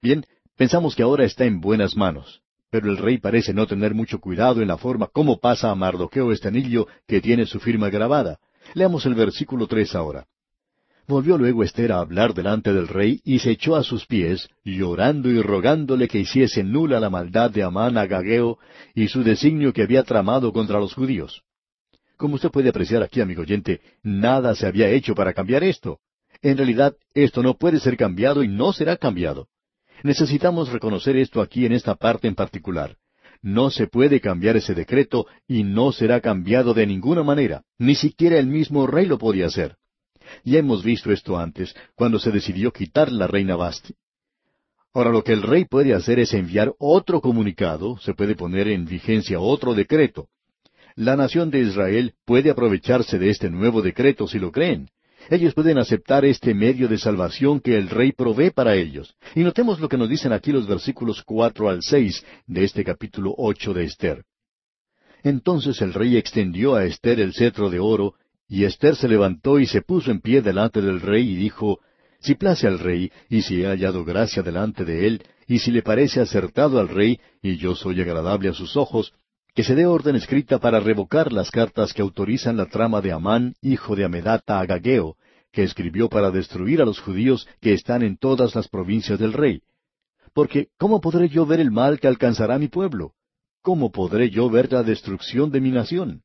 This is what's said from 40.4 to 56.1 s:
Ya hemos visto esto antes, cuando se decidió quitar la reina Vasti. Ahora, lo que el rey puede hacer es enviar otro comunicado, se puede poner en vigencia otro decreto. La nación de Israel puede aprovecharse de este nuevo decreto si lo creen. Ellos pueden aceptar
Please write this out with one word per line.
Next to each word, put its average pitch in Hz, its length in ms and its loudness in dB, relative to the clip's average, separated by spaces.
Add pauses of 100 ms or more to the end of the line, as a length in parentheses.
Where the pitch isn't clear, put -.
Ya 135 160 4
hemos 120 240 0
visto 117 280 0
esto 95 260 -2
antes, 85 360 -8 (220)
cuando 117 240 2
se 113 120 -2
decidió 101 420 -2
quitar 139 380 0
la 101 160 -2
reina 95 280 -2
Vasti. 87 380 -8 (1000)
Ahora, 117 180 2
lo 113 120 2
que - 100 0
el 107 80 2
rey 143 240 2
puede 135 280 2
hacer 117 260 2
es 117 140 2
enviar 101 460 0
otro 165 420 2
comunicado, 104 800 -2
se - 140 -6
puede 101 220 -2
poner 92 320 -2
en 98 180 -2
vigencia 92 540 -2
otro 123 340 0
decreto. 135 540 0 (680)
La 117 200 0
nación 151 340 0
de 135 120 0
Israel 101 520 0 (120)
puede 135 240 4
aprovecharse 120 680 0
de 92 120 2
este 101 200 -2
nuevo 107 320 0
decreto 127 460 0
si - 100 -6
lo 92 140 -4
creen. 135 380 -2 (400)
Ellos 170 240 2
pueden 156 240 2
aceptar 135 480 2